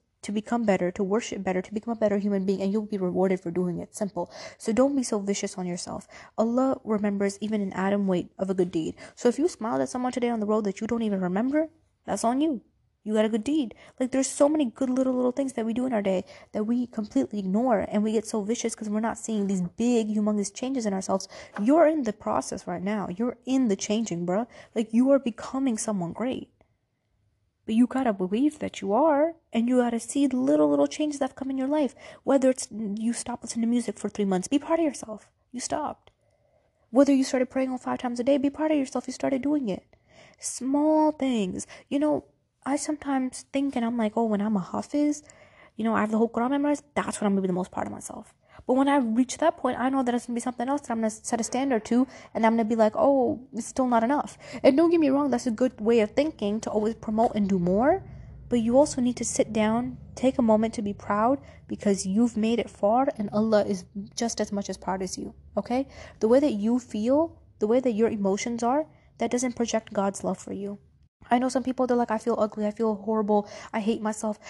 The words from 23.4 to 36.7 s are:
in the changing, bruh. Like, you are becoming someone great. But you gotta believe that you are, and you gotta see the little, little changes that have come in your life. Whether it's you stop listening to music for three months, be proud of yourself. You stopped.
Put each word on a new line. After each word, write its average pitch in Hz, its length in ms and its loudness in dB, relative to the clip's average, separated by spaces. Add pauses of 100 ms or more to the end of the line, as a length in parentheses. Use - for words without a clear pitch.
in 262 220 2
the 196 80 2
changing, 202 500 -2
bruh. 196 200 0 (280)
Like, 220 180 -2
you 254 200 4
are 277 60 6
becoming 262 600 -2
someone 180 340 -4
great. - 400 -6 (1120)
But 226 100 -4
you 240 120 6
gotta 254 260 0
believe 202 460 0
that - 240 -8
you 196 100 -2
are, 302 440 4 (140)
and 233 160 0
you 247 120 4
gotta 233 220 0
see 285 260 0
the 262 100 0
little, 294 320 4
little 285 180 4
changes 294 340 -4
that 269 100 -2
have - 60 -20
come 269 140 -8
in 269 60 -4
your 262 120 -2
life. 294 260 0 (300)
Whether 262 260 4
it's - 200 -4
you 220 440 -4
stop - 280 -10
listening 226 200 -4
to 226 60 2
music 233 300 0
for 208 120 -6
three 202 160 -2
months, 185 200 0
be 285 120 0
proud 330 200 0
of 339 60 2
yourself. 214 460 -6 (220)
You 247 80 -10
stopped. - 500 -6 (800)